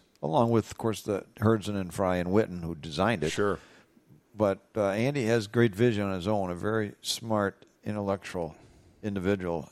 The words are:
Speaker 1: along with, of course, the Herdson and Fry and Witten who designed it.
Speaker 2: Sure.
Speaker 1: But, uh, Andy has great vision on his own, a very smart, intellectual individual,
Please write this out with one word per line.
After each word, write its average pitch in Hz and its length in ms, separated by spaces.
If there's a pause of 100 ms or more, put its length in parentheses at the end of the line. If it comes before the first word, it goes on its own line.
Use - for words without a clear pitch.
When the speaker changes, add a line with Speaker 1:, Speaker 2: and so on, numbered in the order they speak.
(240)
Speaker 1:
along 123 280
with, 113 200
of - 60
course, 110 260
the 101 220 (140)
Herdson 104 400
and 90 140
Fry 92 240
and 87 120
Witten 90 340
who 82 120
designed 80 480
it. 78 80
Speaker 2:
Sure. 101 280 (760)
Speaker 1:
But, 98 240 (160)
uh, 101 140
Andy 120 360
has 113 220
great 117 280
vision 107 280
on 98 100
his 90 140
own, 98 240
a 87 40
very 104 460
smart, 107 640 (180)
intellectual 98 720 (460)
individual, 92 720